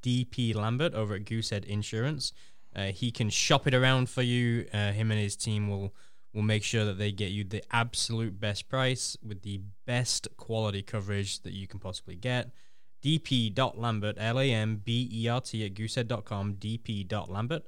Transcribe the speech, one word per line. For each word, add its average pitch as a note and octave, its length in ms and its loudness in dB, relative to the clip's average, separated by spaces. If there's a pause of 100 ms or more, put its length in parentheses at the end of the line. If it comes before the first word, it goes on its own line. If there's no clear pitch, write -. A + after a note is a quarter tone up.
D B2 220 4
P A#2 300 0
Lambert A#2+ 400 2
over G#2+ 220 0
at G#2 80 -6
Goosehead A2 400 -2
Insurance. A2 680 -2 (420)
Uh, G2 120 -2
he G#2+ 240 0
can A#2 180 0
shop - 380 4
it B2+ 80 6
around B2+ 340 6
for - 140 0
you. A#2+ 500 4
Uh, G#2 200 2
him A2 180 2
and G#2+ 100 4
his G#2 160 0
team G#2 320 0
will, G2 240 -2 (400)
will G#2+ 100 -2
make G#2+ 200 4
sure A2 220 2
that G2+ 120 0
they G#2 160 0
get G2 200 -2
you G#2 120 -2
the G2 180 -4 (120)
absolute A2+ 680 0
best G#2 280 -2
price C3 540 0
with G#2 200 -8
the G2+ 180 -6 (240)
best B2 520 0
quality G#2+ 440 0
coverage G2+ 600 -2
that F#2+ 120 -10
you F#2+ 140 -8
can G2 140 -10
possibly F2+ 340 -8
get. B2 380 -2 (500)
D D3+ 160 4
P A#2+ 320 2
dot B2+ 280 2
Lambert, G#2+ 400 0
L A#2 200 2
A C3+ 120 4
M A2 320 2
B A#2+ 300 0
E A2+ 160 0
R A#2+ 120 2
T G#2+ 260 -4
at G2 80 -6
goosehead A2 320 -2
dot G#2+ 180 -2
com, G2+ 300 -2
D G#2+ 240 -4
P G2+ 260 -4
dot F2+ 260 -2
Lambert A#2 380 -2